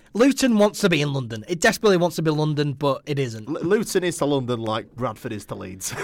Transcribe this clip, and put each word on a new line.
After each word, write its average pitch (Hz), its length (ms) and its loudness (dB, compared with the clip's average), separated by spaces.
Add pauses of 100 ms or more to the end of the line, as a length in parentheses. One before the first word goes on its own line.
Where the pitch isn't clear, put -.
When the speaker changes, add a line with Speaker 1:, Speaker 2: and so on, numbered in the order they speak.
(140)
Speaker 1:
Luton 247 440 4
wants 208 220 4
to 202 80 4
be 165 120 2
in 147 120 -2
London. 117 340 -6
It 175 140 -4
desperately 214 380 4
wants 170 180 0
to 170 60 -2
be 156 80 2
London, 147 420 0
but 139 340 -2
it 143 120 -4
isn't. 113 300 -6
Speaker 2:
L-, 160 140 -6
Luton 190 400 0
is 175 160 -2
to 156 60 -2
London 127 360 0
like 110 360 -4
Bradford 117 360 -6
is 107 140 -8
to - 80 -10
Leeds. 95 500 -10